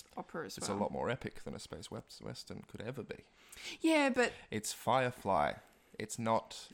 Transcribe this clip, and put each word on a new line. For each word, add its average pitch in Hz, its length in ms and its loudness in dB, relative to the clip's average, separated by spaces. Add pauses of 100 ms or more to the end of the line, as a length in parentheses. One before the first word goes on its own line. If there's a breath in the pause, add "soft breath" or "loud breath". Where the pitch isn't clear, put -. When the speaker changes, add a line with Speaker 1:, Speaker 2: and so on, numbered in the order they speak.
(180)
Speaker 1:
opera - 280 -6
as - 120 -8
Speaker 2:
It's - 120 -6
Speaker 1:
well. 101 80 0
Speaker 2:
a - 40 0
lot 98 100 2
more 67 180 0
epic - 360 -4
than - 100 -6
a - 40 -8
space - 300 -10
wep-, 117 160 -8 (160)
western 110 480 -10
could - 120 -12
ever 120 200 -6
be. - 140 -8 (640 loud breath)
Speaker 1:
Yeah, 302 300 6
but 240 240 2 (180)
Speaker 2:
It's - 200 -2
Firefly. 101 800 4 (440)
It's - 220 -6
not - 540 0